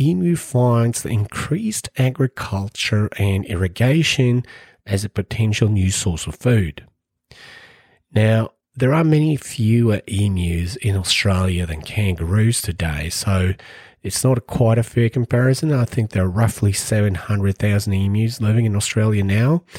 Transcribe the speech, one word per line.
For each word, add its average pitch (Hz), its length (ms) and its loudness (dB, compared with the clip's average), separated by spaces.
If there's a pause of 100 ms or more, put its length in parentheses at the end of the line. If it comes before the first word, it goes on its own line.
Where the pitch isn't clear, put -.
emu 170 360 2
finds 117 640 0
the - 80 -8
increased 151 880 -4
agriculture 107 1200 -2
and 98 260 0
irrigation 123 1040 0 (400)
as 101 180 -2
a 104 60 -8
potential 107 580 0
new 98 240 2
source - 360 -4
of 80 80 -8
food. 107 520 0 (1300)
Now, 110 380 2 (220)
there 127 200 2
are 160 100 2
many 156 320 2
fewer 113 720 0
emus 90 680 -2
in 98 180 -2
Australia 92 680 0
than 78 160 -8
kangaroos 101 800 0
today, 80 480 -4
so 92 440 0 (500)
it's - 200 -4
not 131 240 0
quite 113 300 2
a 117 60 2
fair 117 260 0
comparison. 127 640 0
I 127 100 2
think 113 280 -2
there 95 120 0
are 95 60 0
roughly 104 420 2
seven 104 440 0
hundred 98 420 -2
thousand 101 360 0
emus 101 460 0
living 113 260 2
in 104 100 0
Australia 107 480 0
now. 120 400 2 (160)